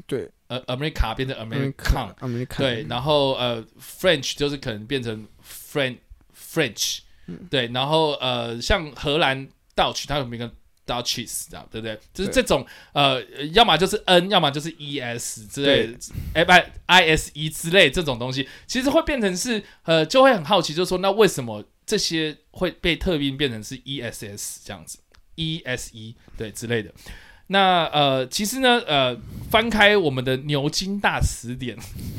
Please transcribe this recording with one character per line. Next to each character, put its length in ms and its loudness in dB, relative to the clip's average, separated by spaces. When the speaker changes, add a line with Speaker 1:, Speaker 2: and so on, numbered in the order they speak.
Speaker 1:
对。 220 -6
Speaker 2:
呃， 200 -8
America 460 -2
变 140 -4
成 100 -8
American， 840 -4
Speaker 1:
America，American。 360 -6
Speaker 2:
对， 320 -2
然 120 -4
后， 320 2
呃， 280 -2
French 560 0
就 120 0
是 60 -4
可 160 -8
能 140 -8
变 180 -4
成 240 -8
Fran-，French， 1500 -6
Speaker 1:
嗯。 120 -14
Speaker 2:
对， 240 0
然 120 0
后， 280 2
呃， 480 -4
像 340 0
荷 220 -2
兰 280 2
Dutch， 320 0
它 120 -2
有 140 -6
一 40 -8
个 120 -8
Duchess， 640 -6
这 80 -16
样， 120 -18
对 120 -10
不 40 -10
对？ 140 -8
就 100 -4
是 60 -2
这 120 4
种， 240 0
Speaker 1:
对。 80 2
Speaker 2:
呃， 200 2
要 140 6
么 100 6
就 100 4
是 200 -2
N， 240 6
要 100 4
么 100 4
就 120 -4
是 160 -8
E 240 -8
S 460 -8
之 180 -6
类 220 4
的， 60 -12
Speaker 1:
对。 40 -16
Speaker 2:
哎， 40 4
不 80 8
，I 240 6
S 240 2
E 160 -6
之 220 -6
类 200 6
这 100 -2
种 160 -2
东 140 -4
西， 160 -4
其 160 -2
实 80 0
会 120 4
变 180 -2
成 160 0
是， 260 -4
呃， 220 2
就 180 6
会 100 8
很 120 -2
好 160 4
奇， 120 -6
就 120 0
是 20 -4
说， 120 -2
那 120 2
为 160 6
什 160 -2
么 180 -8
这 120 0
些 400 -2
会 200 -2
被 240 0
特 220 0
定 180 -2
变 160 -2
成 100 -8
是 220 -12
E 160 -8
S 260 -8
S 380 -12
这 100 -14
样 120 -14
子 140 -16
？E 300 -6
S 260 -8
E， 240 -16
对， 140 -10
之 160 -10
类 140 0
的。 80 -12
那， 440 4
呃， 340 2
其 160 -4
实 160 -4
呢， 260 6
呃， 320 0
翻 200 2
开 260 6
我 140 4
们 120 0
的 140 0
牛 340 -2
津 300 -4
大 220 2
词 340 -4
典。 220 -8